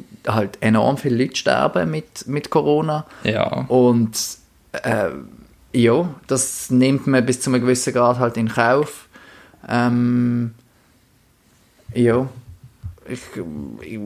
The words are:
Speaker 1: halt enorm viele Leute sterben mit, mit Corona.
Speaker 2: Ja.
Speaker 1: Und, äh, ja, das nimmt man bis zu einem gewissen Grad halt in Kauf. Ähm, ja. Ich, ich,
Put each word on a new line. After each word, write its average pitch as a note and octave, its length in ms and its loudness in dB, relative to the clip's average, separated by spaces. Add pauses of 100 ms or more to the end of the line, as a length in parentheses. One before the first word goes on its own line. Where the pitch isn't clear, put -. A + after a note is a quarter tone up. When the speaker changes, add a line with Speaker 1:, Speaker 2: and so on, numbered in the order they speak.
(280)
Speaker 1:
halt G#2+ 340 -2
enorm A2+ 360 2
viele B2+ 260 -2
Leute C3+ 140 -4
sterben E3 520 0
mit, - 380 -10
mit D3 240 -6
Corona. D3+ 540 0 (180)
Speaker 2:
Ja. B2+ 440 -2
Speaker 1:
Und, A#2+ 440 4 (640)
äh, G#2+ 360 -2 (640)
ja, B2+ 380 4 (180)
das - 440 -4
nimmt C3 360 4
man C3 180 2
bis B2+ 160 -2
zu - 80 -2
einem B2+ 120 2
gewissen B2 320 0
Grad A#2+ 260 4
halt A#2+ 180 0
in A2+ 120 0
Kauf. B2+ 580 0 (600)
Ähm, A#2+ 840 0 (1400)
ja. A#2+ 340 2 (800)
Ich, B2 120 -10 (640)
ich, G#2+ 240 -12